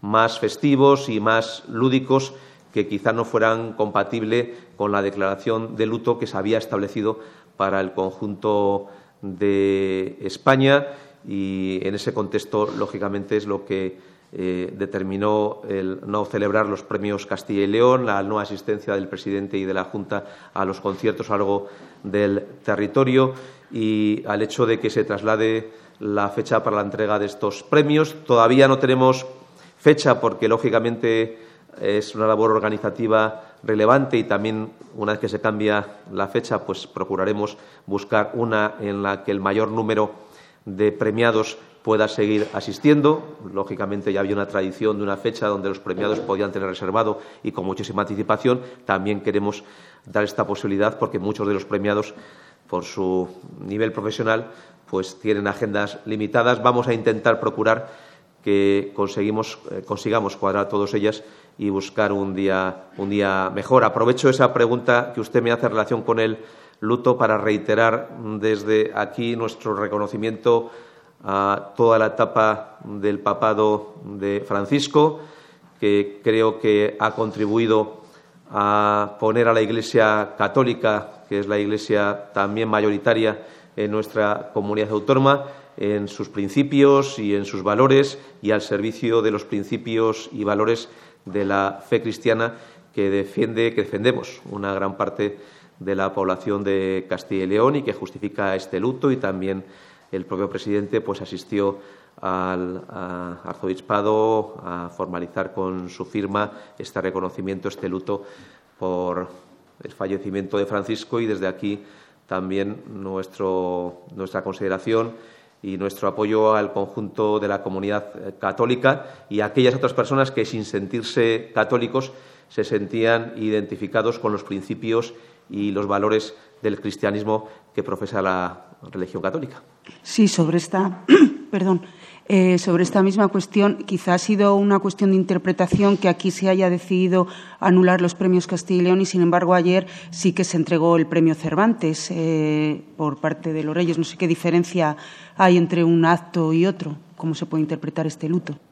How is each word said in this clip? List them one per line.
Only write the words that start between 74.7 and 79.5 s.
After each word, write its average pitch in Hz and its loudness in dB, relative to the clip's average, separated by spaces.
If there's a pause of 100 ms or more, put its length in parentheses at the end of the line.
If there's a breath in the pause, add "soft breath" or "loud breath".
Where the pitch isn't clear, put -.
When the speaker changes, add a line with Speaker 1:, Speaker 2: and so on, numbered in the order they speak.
Speaker 1:
que 101 2
creo 110 2
que 104 2
ha 107 2
contribuido 107 0 (500 loud breath)
a 104 2
poner 113 4
a 117 6